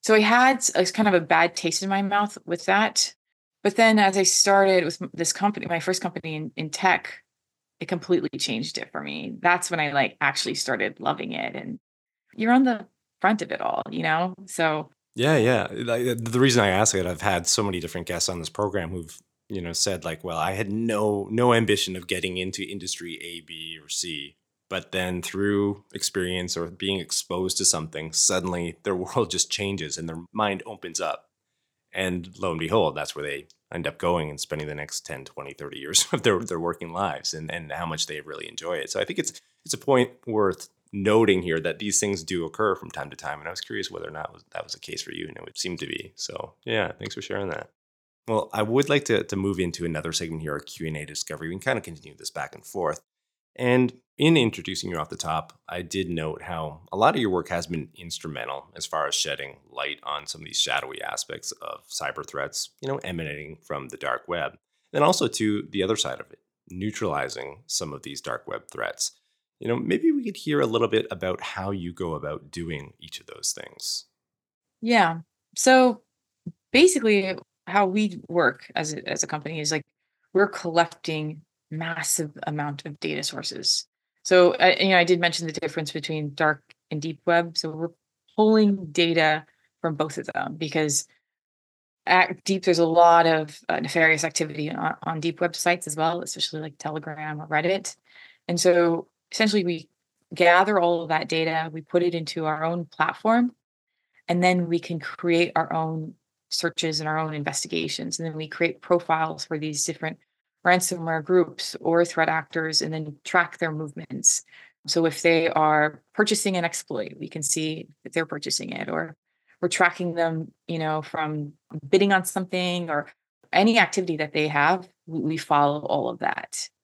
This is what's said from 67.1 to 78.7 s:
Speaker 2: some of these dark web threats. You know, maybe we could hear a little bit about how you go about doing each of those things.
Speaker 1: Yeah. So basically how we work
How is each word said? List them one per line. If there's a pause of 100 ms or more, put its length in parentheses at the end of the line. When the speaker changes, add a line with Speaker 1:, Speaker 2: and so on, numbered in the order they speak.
Speaker 2:
some
of
these
dark
web
threats. (480)
You
know,
maybe
we
could
hear
a
little
bit
about
how
you
go
about
doing
each
of
those
things. (760)
Speaker 1:
Yeah. (380)
So (680)
basically (320)
how
we
work